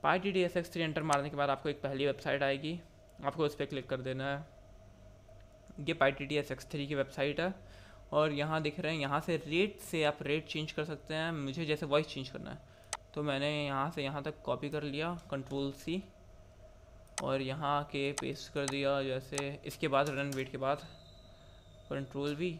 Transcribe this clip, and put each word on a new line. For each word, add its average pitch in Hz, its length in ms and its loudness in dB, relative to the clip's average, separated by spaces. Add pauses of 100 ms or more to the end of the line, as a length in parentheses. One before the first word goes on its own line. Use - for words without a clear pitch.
पाई 175 160 6
डी 196 120 0
डी 185 100 4
एस 175 160 4
एक्स 170 160 -2
थ्री 165 100 2
एंटर 156 200 0
मारने 143 260 4
के 143 60 -8
बाद 143 140 2
आपको 139 200 0
एक 143 120 -4
पहली 139 240 0
वेबसाइट 139 380 2
आएगी, 147 360 0 (440)
आपको 143 220 0
उस 147 100 0
पर 143 100 -2
क्लिक 135 240 -6
कर 127 120 -2
देना 131 260 -2
है। 143 240 -4 (1300)
ये 151 140 0
पाई 139 180 6
डी 139 140 -4
डी 143 120 0
एस 143 140 0
एक्स 127 200 -8
थ्री 143 160 -2
की 147 80 0
वेबसाइट 139 440 0
है 180 140 2 (600)
और 151 180 6
यहाँ 151 300 2
दिख 151 180 0
रहे 160 140 2
हैं, 160 60 0
यहाँ 139 220 2
से 170 160 2
रेट 175 440 2
से 160 220 0
आप 147 180 4
रेट 151 260 0
चेंज 151 240 -4
कर 151 140 0
सकते 156 280 -6
हैं। 160 200 0
मुझे 143 320 -2
जैसे 151 200 2
वॉइस 147 220 4
चेंज 131 220 -6
करना - 220 -8
है - 200 -14 (420)
तो 151 100 -2
मैंने 143 260 2 (160)
यहाँ 139 260 2
से 147 120 -2
यहाँ 139 200 -2
तक 151 180 -6
कॉपी 131 280 0
कर 147 140 -2
लिया, 147 260 -2 (220)
कंट्रोल 139 420 0
सी, 175 300 -2 (1200)
और 135 180 0
यहाँ 143 440 0
के 139 260 0 (100)
पेस्ट - 320 -6
कर 143 120 0
दिया। 139 380 2
जैसे 139 600 -2
इसके 156 220 -2
बाद 139 220 6
रन 139 260 0
वेट 131 160 -2
के 147 60 -6
बाद 139 240 2 (1080)
कंट्रोल 139 460 -2
वी 175 140 0 (100)